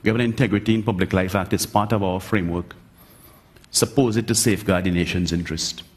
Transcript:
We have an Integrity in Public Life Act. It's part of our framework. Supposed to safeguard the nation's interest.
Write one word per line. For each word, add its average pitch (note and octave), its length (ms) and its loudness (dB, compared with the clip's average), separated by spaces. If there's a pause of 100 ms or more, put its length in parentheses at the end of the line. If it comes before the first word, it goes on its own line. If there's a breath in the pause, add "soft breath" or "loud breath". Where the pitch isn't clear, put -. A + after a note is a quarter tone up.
We G2+ 60 2
have A2 60 2
an A#2+ 80 2
Integrity A2 540 2
in G#2+ 80 -2
Public F#2 280 0
Life F#2 220 0
Act. F#2+ 180 0
It's F#2+ 140 -2
part G#2 260 0
of G2+ 120 0
our F#2 160 -2
framework. F2 560 -2 (960 loud breath)
Supposed A#2 560 0
to A#2 60 2
safeguard F#2 500 2
the F2+ 80 0
nation's F2 400 0
interest. E2 500 -6 (140)